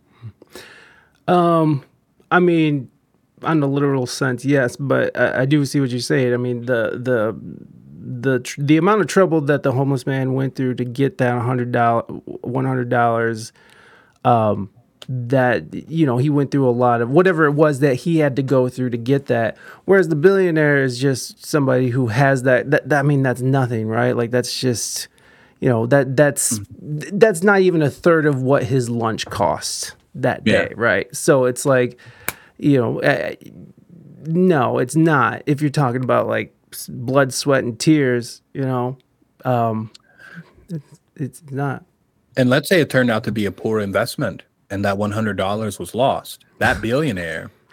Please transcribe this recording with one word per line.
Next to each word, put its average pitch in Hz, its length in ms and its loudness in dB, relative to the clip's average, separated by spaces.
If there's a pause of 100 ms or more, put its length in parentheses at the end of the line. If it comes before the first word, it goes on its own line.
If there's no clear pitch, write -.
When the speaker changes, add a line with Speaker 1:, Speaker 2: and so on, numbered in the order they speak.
(1300)
Speaker 1:
Um, 165 580 2 (460)
I 170 100 4
mean, 156 480 2 (540)
on 156 180 0
the 139 80 0
literal 139 380 0
sense, 127 380 -4
yes, 135 320 0
but 131 420 -2
I, 123 240 0
I - 40 0
do 143 180 2
see 143 160 -2
what 135 100 0
you're 123 100 -4
saying. 127 340 0
I - 20 0
mean, 123 300 -4
the, 117 340 -2
the, 117 360 -2 (960)
the 127 100 0
tr-, - 200 -12
the 147 160 4
amount 202 240 2
of 165 60 0
trouble 165 360 2
that 143 200 0
the 135 100 0
homeless 135 340 -2
man 131 280 -2
went 135 220 -4
through 127 180 -2
to 123 100 -4
get 127 340 -2
that 123 240 0
hundred 123 300 -2
dollar, 117 300 2
one - 600 -8
hundred 127 240 -4
dollars, 117 640 0 (720)
um, 107 440 2 (400)
that, 123 640 0 (180)
you 160 160 0
know, 120 120 0
he 147 120 2
went 143 220 0
through 135 160 2
a - 20 4
lot 120 300 2
of 117 100 -2
whatever 165 340 4
it 147 80 2
was 147 280 2
that 139 160 4
he 165 220 0
had 143 180 2
to 143 60 -2
go 127 260 2
through 127 220 -4
to 120 60 -4
get 135 300 -2
that. 117 300 -2 (280)
Whereas 185 240 4
the 160 80 0
billionaire 156 680 4
is 123 140 -4
just 135 460 -4
somebody 131 460 0
who 127 180 0
has 131 360 2
that, 127 260 2
that, 143 180 0
that, 143 120 2
I - 20 -2
mean, 143 220 2
that's 123 160 -2
nothing, 123 480 0
right? 117 280 0
Like, 117 140 -2
that's 123 280 -2
just, - 500 -4 (520)
you - 80 0
know, 117 180 2
that, 135 300 2
that's, 139 440 0
Speaker 2:
Mm. 147 400 -12
Speaker 1:
th-, 156 160 -12
that's 185 260 4
not 202 200 6
even 175 200 2
a 139 80 2
third 160 360 2
of 135 160 0
what 131 220 2
his 120 240 0
lunch 113 380 -4
cost - 720 -4 (180)
that 127 320 -2
Speaker 2:
Yeah. 98 220 2
Speaker 1:
day, - 80 -14
right? 101 400 0
So 135 300 4
it's 127 200 -4
like, 127 320 0 (600)
you 143 220 4
know, 127 220 -2
uh, 135 320 -2 (920)
no, 156 520 2
it's 131 160 -2
not. 147 520 2
If 143 140 0
you're 147 100 0
talking 131 340 0
about, 120 240 0
like, 110 260 -4 (180)
s-, - 140 -14
blood, 131 480 0
sweat, 135 300 0
and 117 140 -6
tears, 131 640 0 (140)
you 143 80 -6
know, 131 360 -4 (460)
um, 113 460 -2 (800)
it's, 151 320 -14 (160)
it's 131 340 -10
not. 135 340 -6 (520)
Speaker 2:
And 127 140 2
let's 139 180 2
say 185 120 4
it - 80 0
turned 127 220 2
out 110 140 -2
to 110 80 -4
be 104 140 -2
a 95 60 -4
poor 110 280 -4
investment 101 640 -4 (260)
and 101 160 -4
that 98 100 0
one 104 160 -2
hundred 104 240 -4
dollars 104 420 -4
was 87 160 -12
lost. 110 520 -4 (120)
That 110 220 0
billionaire, 101 720 -4 (220)